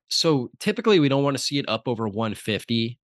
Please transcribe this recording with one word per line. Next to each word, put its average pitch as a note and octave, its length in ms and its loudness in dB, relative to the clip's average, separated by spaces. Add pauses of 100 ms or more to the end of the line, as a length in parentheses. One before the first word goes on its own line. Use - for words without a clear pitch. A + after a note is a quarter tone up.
so D3 500 2
typically G#3+ 400 2
we C#3+ 100 4
don't C#3 140 2
wanna C#3 160 0
see C#3+ 200 -4
it C#3 100 -4
up A2 180 -4
over A2+ 220 -2
one G#2 260 -4
fifty. A2+ 720 -4